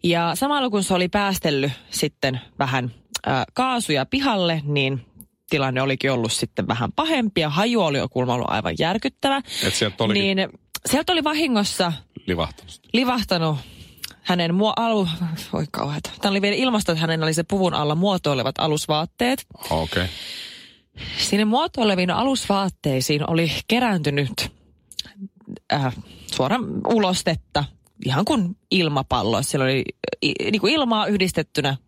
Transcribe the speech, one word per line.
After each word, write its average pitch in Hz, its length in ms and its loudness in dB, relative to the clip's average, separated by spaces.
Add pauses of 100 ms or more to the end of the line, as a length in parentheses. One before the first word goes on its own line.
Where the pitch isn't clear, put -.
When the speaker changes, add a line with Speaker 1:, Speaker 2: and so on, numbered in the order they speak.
Speaker 1:
Ja 170 320 2
samalla 254 360 0
kun 202 140 0
se 190 100 0
oli 180 140 2
päästellyt 170 640 0 (180)
sitten 135 500 -2 (180)
vähän, 127 320 0 (360)
ää, 127 180 0 (100)
kaasuja 240 520 0
pihalle, 196 580 0
niin 139 400 0 (460)
tilanne 135 320 2
olikin 135 300 0
ollut 117 200 0
sitten - 360 -4
vähän 117 240 0
pahempi 277 480 0
ja 151 100 0
haju 214 320 2
oli 143 160 2
jo 95 100 -2
kuulemma 123 260 0
ollut - 160 -2
aivan 87 280 -2
järkyttävä. 269 640 0 (240)
Speaker 2:
Et 196 80 -2
sieltä 113 300 0
olikin 196 320 2
Speaker 1:
Niin 190 120 0 (420)
sieltä 330 220 2
oli 320 120 2
vahingossa 240 680 0 (340)
Speaker 2:
livahtanut. - 540 -4 (120)
Speaker 1:
livahtanut 196 640 0 (680)
hänen 175 320 0
muo-, 208 220 4
alu-, 220 320 2 (440)
voi 160 180 -2
kauheeta. 147 400 -4 (100)
Tää 202 100 0
oli 196 120 0
vielä 202 140 2
ilmasto, 233 360 2
että 160 80 0
hänen 160 220 0
oli 160 120 2
se 165 80 0
puvun 190 320 0
alla 147 200 0
muotoilevat 151 640 2
alusvaatteet. 156 880 0 (240)
Speaker 2:
Okei. 80 360 0 (1120)
Speaker 1:
Sinne 208 260 0
muotoileviin 214 680 2
alusvaatteisiin 180 1200 0
oli 165 220 2 (160)
kerääntynyt, 151 840 0 (1200)
äh, 135 220 0 (400)
suoraan 240 280 0 (240)
ulostetta, 180 800 0 (420)
ihan 135 180 2
kuin 202 320 0 (140)
ilmapallo. 131 720 2
Siellä 135 220 0
oli 131 200 2 (380)
i-, - 280 0
niinku 202 160 2
ilmaa 233 400 2
yhdistettynä 165 680 0 (120)